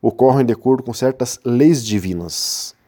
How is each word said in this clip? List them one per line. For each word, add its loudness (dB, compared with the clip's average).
ocorrem 2
de 2
acordo 0
com -8
certas -4
leis 2
divinas. -6